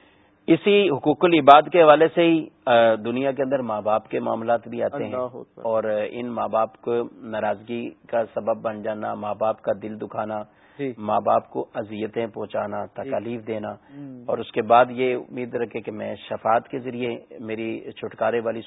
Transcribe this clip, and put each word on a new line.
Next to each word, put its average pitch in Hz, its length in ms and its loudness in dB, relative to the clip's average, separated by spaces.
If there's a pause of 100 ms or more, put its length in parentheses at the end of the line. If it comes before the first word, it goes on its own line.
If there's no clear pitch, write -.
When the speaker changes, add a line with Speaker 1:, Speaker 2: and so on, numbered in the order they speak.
(480)
Speaker 1:
اسی 202 420 4
حقوق 151 360 2
العباد 151 360 10 (100)
کے 170 120 8
حوالے 156 320 8
سے 175 80 4
ہی، 165 220 4 (200)
آ، 117 300 6
دنیا 120 360 -2
کے 135 120 -4
اندر 131 160 -2
ماں 107 220 -4
باپ 107 280 -2
کے 127 100 -4
معاملات 117 480 -2
بھی 117 160 -6
آتے 113 200 -6
ہیں، 107 100 -8
Speaker 2:
اللہ 127 100 -6
اکبر۔ 123 400 -14
Speaker 1:
اور 110 200 -2 (260)
ان 120 180 -10
ماں 110 200 -6
باپ 110 340 -2
کو 120 100 -4 (300)
ناراضگی 110 680 -6
کا - 340 -6 (100)
سبب 110 280 -4
بن 107 200 -8
جانا، 110 320 -6
ماں 104 200 -8
باپ 110 280 -4
کا 120 100 -4 (100)
دل 107 200 -10
دکھانا، 107 420 -8 (360)
Speaker 2:
جی۔ 135 180 -6
Speaker 1:
ماں 107 280 -2
باپ 110 240 2
کو 127 240 -8
اذیتیں 107 540 -6
پہنچانا، 104 580 -6
Speaker 2:
جی۔ - 240 -12
Speaker 1:
تکالیف 110 380 -6
دینا، 107 240 -6
Speaker 2:
ہوں۔ 131 540 -18
Speaker 1:
اور 117 120 -4
اس 113 140 -10
کے 120 100 -2
بعد 120 280 6
یہ 123 260 -2
امید 123 400 -8
رکھے 117 260 -6
کہ 110 100 -10
میں 107 240 -10
شفاعت 113 520 -2
کے 139 120 -10
ذریعے 120 380 -6 (220)
میری 110 520 -8
چھٹکارے 110 480 -2
والی 113 280 -4